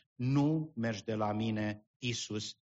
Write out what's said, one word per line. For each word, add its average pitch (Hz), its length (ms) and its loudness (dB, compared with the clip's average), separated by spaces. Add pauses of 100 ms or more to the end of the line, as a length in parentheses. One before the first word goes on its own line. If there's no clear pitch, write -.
(140)
„Nu 143 600 2
mergi 113 300 -2
de 110 100 -2
la 107 180 0
mine, 107 540 -2 (120)
Iisus”, 117 600 -4 (120)